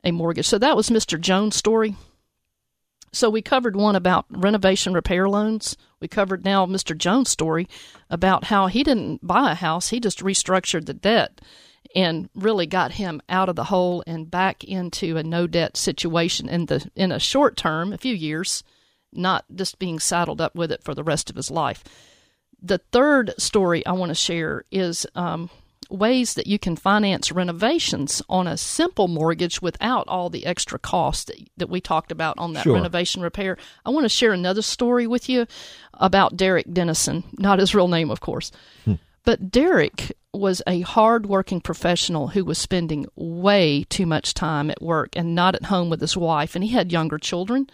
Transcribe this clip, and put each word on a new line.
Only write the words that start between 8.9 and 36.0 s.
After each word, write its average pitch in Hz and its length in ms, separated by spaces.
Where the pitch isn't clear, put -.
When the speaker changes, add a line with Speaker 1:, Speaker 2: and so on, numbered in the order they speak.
Speaker 1:
buy 196 260
a 151 40
house. 170 340
He 233 100
just 226 240
restructured 185 640
the - 80
debt - 480
and 170 400
really 196 320
got 170 280
him 175 340
out 185 220
of 175 80
the - 80
hole 180 420
and 165 240
back 185 320
into 180 540
a 156 60
no-debt 165 540
situation 165 680
in 170 200
the, 143 280
in 185 160
a 120 80
short - 380
term, 165 340
a 190 60
few 254 180
years, 156 480
not 185 320
just 185 240
being 170 220
saddled 170 400
up 165 160
with 170 160
it - 120
for 147 120
the 151 80
rest 151 260
of - 60
his - 160
life. 139 320
The 185 160
third 262 440
story 175 480
I 175 60
wanna 175 240
share 160 560
is, 180 340
um, 170 340
ways 233 460
that - 120
you 202 100
can 170 200
finance 196 560
renovations 180 960
on 180 180
a - 80
simple 233 540
mortgage 165 520
without 208 460
all 180 220
the 165 160
extra - 340
costs 156 460
that, - 100
that 175 120
we 180 120
talked 165 320
about 160 240
on 170 160
that - 100
Speaker 2:
Sure. 147 120
Speaker 1:
renovation 175 460
repair. 185 360
I - 40
wanna 277 180
share 220 240
another 185 300
story 240 440
with 233 220
you 247 200
about 185 420